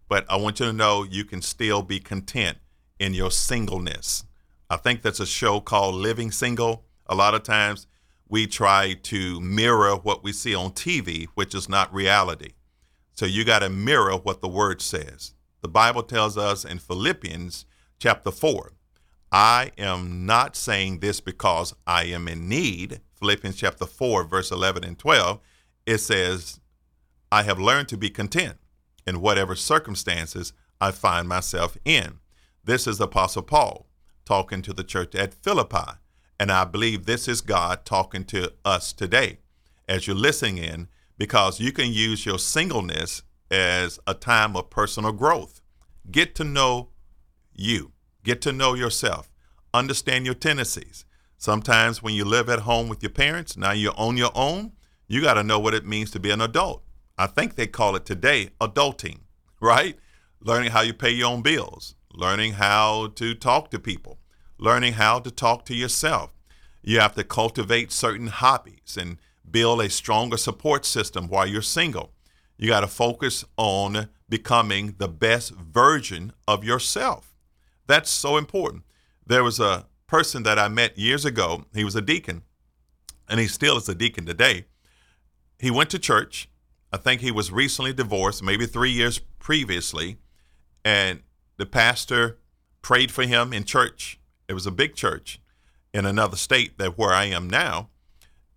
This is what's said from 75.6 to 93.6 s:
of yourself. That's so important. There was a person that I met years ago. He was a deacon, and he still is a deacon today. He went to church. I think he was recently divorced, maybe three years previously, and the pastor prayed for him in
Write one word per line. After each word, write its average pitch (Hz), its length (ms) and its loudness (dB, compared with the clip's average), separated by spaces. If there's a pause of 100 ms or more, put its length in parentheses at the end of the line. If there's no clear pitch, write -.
of 104 160 0
yourself. 127 680 -2 (540)
That's 151 240 2
so 143 260 0
important. 147 460 -4 (420)
There 123 180 4
was 120 160 0
a 98 280 0 (180)
person 139 380 0
that 107 160 4
I 104 80 4
met 110 300 0
years 127 280 0
ago. 90 480 -2
He 107 100 -2
was 101 120 -4
a 110 60 0
deacon, 98 420 -4 (840)
and 110 120 0
he 113 80 2
still 143 300 0
is 110 120 -6
a 95 60 -6
deacon 92 320 -4
today. 92 380 2 (920)
He 127 140 0
went 135 180 2
to 185 100 -6
church. - 500 0 (440)
I 98 40 -6
think 127 240 0
he 127 100 -2
was 104 200 -2
recently 131 420 -2
divorced, 101 500 -2
maybe 104 240 0
three 120 240 0
years 120 300 0 (180)
previously, 95 800 -4 (680)
and 98 380 2 (340)
the 98 80 -4
pastor 117 720 2 (460)
prayed 127 280 4
for 131 120 -2
him 123 300 2
in 104 100 -4